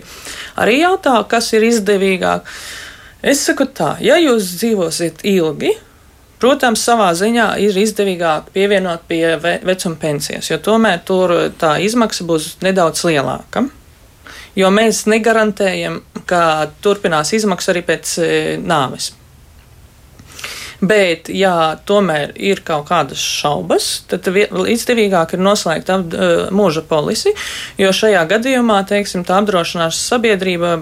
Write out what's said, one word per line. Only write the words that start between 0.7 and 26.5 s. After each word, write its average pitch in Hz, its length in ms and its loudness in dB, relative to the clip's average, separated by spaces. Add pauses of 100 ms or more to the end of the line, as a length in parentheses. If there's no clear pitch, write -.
jautā, 349 440 2
kas 233 300 -2
ir 220 100 4
izdevīgāk. 190 840 0 (720)
Es 285 200 0
saku 285 260 0
tā, 156 300 -4
ja 277 220 2
jūs 233 320 2
dzīvosiet 170 720 -2
ilgi, 165 460 0 (680)
protams, 247 420 2
savā 233 300 4
ziņā 220 340 2 (100)
ir 196 180 2
izdevīgāk 180 800 0
pievienot 190 540 0
pie 165 160 -2 (140)
ve-, 170 240 -2
vecuma 185 360 -2
pensijas, 151 540 -4
jo 156 80 -2
tomēr 208 420 2
tur 185 320 0 (200)
tā 151 260 0
izmaksa 220 480 0
būs 160 300 -2
nedaudz 180 460 0
lielāka. 156 600 -2 (840)
Jo 190 200 2
mēs 214 360 2
negarantējam, 208 960 0 (180)
ka 160 560 0
turpinās 196 560 0
izmaksas 202 400 0
arī 175 100 -4
pēc, 160 340 -4
e, 160 160 0 (240)
nāves. 143 580 -2 (1600)
Bet, 185 520 2
ja 175 480 2
tomēr 180 560 0
ir 196 260 -2
kaut 147 240 -4
kādas 151 340 -2
šaubas, - 840 -2
tad - 240 -8
vie-, 202 220 2 (160)
izdevīgāk 208 680 0
ir 180 80 -2
noslēgt 185 480 0
ap-, 185 220 -2
e, 180 160 -2 (220)
mūža 185 340 2